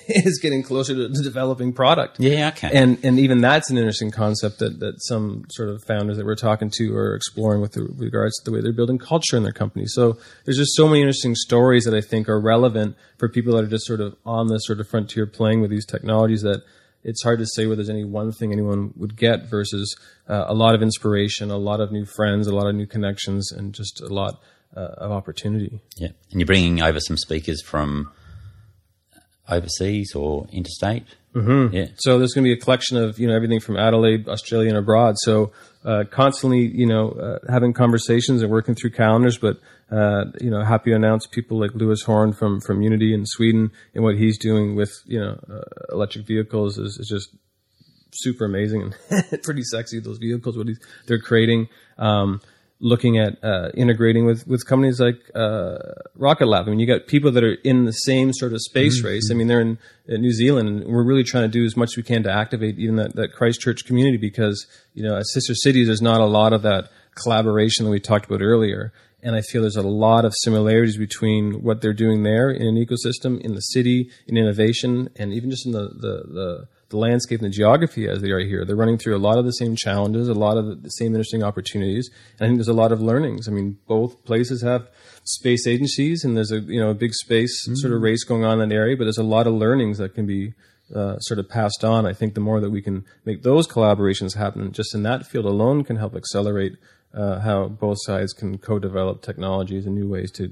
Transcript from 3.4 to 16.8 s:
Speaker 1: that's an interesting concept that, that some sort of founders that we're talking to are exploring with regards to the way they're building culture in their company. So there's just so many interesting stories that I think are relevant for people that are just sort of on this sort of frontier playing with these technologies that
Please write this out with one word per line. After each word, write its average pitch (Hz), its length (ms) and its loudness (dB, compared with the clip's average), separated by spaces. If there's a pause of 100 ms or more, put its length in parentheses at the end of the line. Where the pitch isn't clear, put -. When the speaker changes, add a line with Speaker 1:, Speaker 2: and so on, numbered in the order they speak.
Speaker 1:
that's 147 260 4
an 131 80 -2
interesting 110 340 -2
concept 107 500 -2
that, 110 200 -4
that 104 220 -8
some 107 480 -6
sort 110 180 -8
of 104 180 -10
founders 104 300 -2
that 104 80 -6
we're 107 100 -2
talking 107 440 -2
to 110 180 -2
are 104 180 -2
exploring 107 460 -2
with 104 160 -4
regards 110 600 -4
to - 80 -16
the 113 100 -4
way 110 60 -2
they're 113 100 0
building 120 240 0
culture 156 400 -2
in 113 60 2
their 104 100 -2
company. - 340 -6
So 117 300 2 (300)
there's 135 100 0
just 139 180 0
so 156 140 6
many 151 140 6
interesting 135 320 0
stories 120 500 4
that 113 80 0
I 107 80 2
think 110 300 -4
are 107 100 2
relevant 110 560 2 (220)
for 120 100 -2
people 120 280 0
that 110 80 2
are 107 40 -6
just 110 160 -4
sort 110 160 -6
of 101 240 -8
on 113 240 -2
this 110 160 -2
sort 107 160 -4
of 107 80 -8
frontier 110 380 -2
playing 110 340 0
with 107 100 0
these 107 140 -4
technologies 110 600 0
that 101 180 -2 (420)